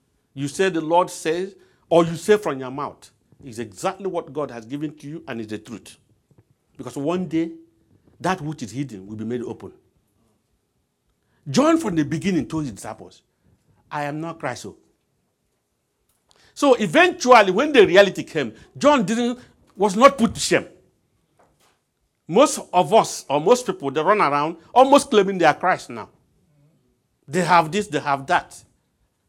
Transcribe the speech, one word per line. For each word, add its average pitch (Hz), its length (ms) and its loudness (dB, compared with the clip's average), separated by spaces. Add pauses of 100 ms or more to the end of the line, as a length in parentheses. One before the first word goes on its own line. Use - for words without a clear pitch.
(340)
you 139 140 -6
say 190 220 0
the 165 100 -4
Lord 170 300 0
says, 175 460 -6 (340)
or 165 160 4
you 165 100 -6
say 208 220 2
from 165 200 -4
your 131 140 -10
mouth, 143 400 -12 (320)
is 117 160 -14
exactly 185 480 -8
what 165 240 -8
God 139 180 -8
has 117 160 -16
given 147 340 -10
to 143 100 -18
you 160 180 -14
and 117 140 -10
is 107 60 -12
the 107 100 -10
truth. 104 400 -18 (800)
Because 123 180 -14
one 165 320 -4
day, 160 240 -4 (680)
that 185 180 -2
which 151 240 -10
is 101 80 -12
hidden 104 340 -12
will 107 120 -16
be 107 80 -10
made 120 160 -6
open. 110 320 -14 (1800)
John 294 280 2
from 226 180 -4
the 160 80 0
beginning 156 440 -4
told 156 160 -6
his 131 80 -10
disciples, 98 520 -18 (680)
"I 147 140 -6
am 151 160 -8
not 165 180 -12
Christ, 123 260 -8
oh." 92 120 -18 (1800)
So 277 220 4
eventually, 247 760 4
when 269 200 0
the 240 140 8
reality 185 380 4
came, 127 320 -6 (220)
John 262 280 2
didn't, 240 340 -4 (360)
was 185 200 -2
not 247 220 4
put 226 160 0
to - 60 -12
shame. - 280 -2 (1600)
Most 233 320 2 (120)
of 180 220 0
us, - 360 2
or 143 120 0
most 220 240 2
people, 143 260 -6
they 147 100 -2
run 196 200 2
around 147 360 -2 (160)
almost 262 360 6
claiming 196 280 2
they 170 80 2
are 147 80 6
Christ 175 360 -4
now. 113 200 -14 (1160)
They 156 140 -2
have 165 300 2
this, 202 160 -4
they 143 120 -4
have 139 280 -4
that. - 360 -4 (640)